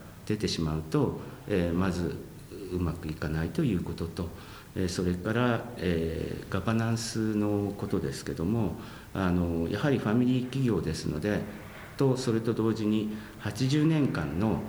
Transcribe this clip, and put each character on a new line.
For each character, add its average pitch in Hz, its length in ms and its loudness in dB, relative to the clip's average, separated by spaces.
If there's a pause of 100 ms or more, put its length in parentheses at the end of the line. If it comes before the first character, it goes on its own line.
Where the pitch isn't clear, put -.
(260)
出 107 120 0
て 98 100 0
し - 140 -2
ま 78 160 2
う 78 60 -2
と、 127 360 0 (300)
え 92 200 4
ー、 85 80 2
ま 95 140 4
ず 87 240 0 (560)
う 90 80 0
ま 85 140 2
く 80 160 -6
い - 20 -2
か 78 160 -4
な 78 160 0
い 85 60 0
と - 120 -2
い 120 140 2
う 82 80 0
こ - 80 -4
と 82 140 -4
と、 85 240 -4 (480)
え 95 80 2
ー、 - 20 2
そ 90 160 0
れ 90 120 2
か 95 180 -2
ら、 120 320 2 (100)
え 82 760 0
ー、 - 40 -4
ガ 95 80 0
バ 110 120 2
ナ 113 180 2
ン 113 60 2
ス 110 380 0
の 104 420 2
こ 101 100 -4
と 98 120 0
で 69 140 -2
す - 100 -8
け - 80 -4
ど 80 140 -2
も、 104 320 2 (360)
あ 95 160 2
の、 85 400 2
や 101 100 0
は 147 100 2
り 131 80 4
フ - 100 -2
ァ 104 60 2
ミ 123 140 4
リ 127 120 4
ー 120 60 0
企 135 200 0
業 104 140 4
で 80 140 0
す - 140 -4
の 76 120 0
で、 104 220 2 (560)
と、 135 180 4
そ 123 160 0
れ 113 80 4
と 113 140 0
同 110 200 4
時 104 140 0
に 107 300 2 (220)
八 131 280 0
十 151 160 4
年 156 240 6
間 78 320 -2
の 101 300 2